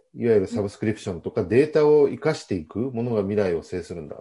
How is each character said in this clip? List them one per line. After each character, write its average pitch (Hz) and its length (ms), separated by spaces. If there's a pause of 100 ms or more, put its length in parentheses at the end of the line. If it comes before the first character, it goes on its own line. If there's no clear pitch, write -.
(160)
い 120 100
わ 113 80
ゆ 104 80
る 92 60
サ 113 140
ブ 101 80
ス - 80
ク - 80
リ 107 80
プ - 60
シ - 100
ョ 92 40
ン 82 80
と 92 100
か、 110 120
デ 113 240
ー 156 60
タ 156 120
を 147 220
生 117 120
か 156 140
し - 120
て 104 100
い 80 100
く - 140
も 117 240
の 120 100
が 107 80
未 98 140
来 95 200
を 78 80
制 90 200
す - 100
る 85 80
ん 73 60
だ、 - 140